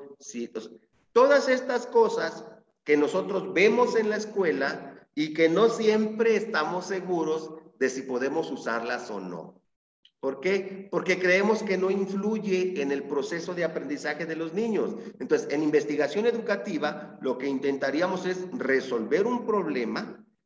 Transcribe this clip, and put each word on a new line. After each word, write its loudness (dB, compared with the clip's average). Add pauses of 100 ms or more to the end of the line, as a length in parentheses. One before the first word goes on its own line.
(200)
si, -10
o -6
sea, -14 (400)
todas 6
estas 0
cosas 2 (400)
que 4
nosotros 0
vemos 4
en 2
la 0
escuela -2 (220)
y -2
que 4
no 6
siempre 2
estamos -2
seguros -2 (280)
de 2
si -6
podemos -2
usarlas -4
o -6
no. -12 (580)
¿Por -4
qué? -2
Porque 0
creemos 4
que 0
no 0
influye 0
en 0
el -4
proceso -4
de -2
aprendizaje -4
de -6
los -6
niños. 0 (240)
Entonces, 0
en 0
investigación 2
educativa, -2
lo 0
que -2
intentaríamos 0
es -2 (160)
resolver 0
un -2
problema. -2 (200)